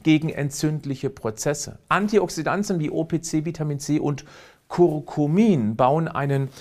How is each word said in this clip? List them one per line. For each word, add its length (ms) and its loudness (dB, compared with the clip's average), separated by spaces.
gegen 280 2
entzündliche 800 -4
Prozesse. 680 -6
Antioxidantien 920 0
wie 100 -2
O 140 -2
P 160 -2
C, 240 -4
Vitamin 360 -4
C 200 0
und 240 -4
Curcumin 1080 2
bauen 320 2
einen 420 -2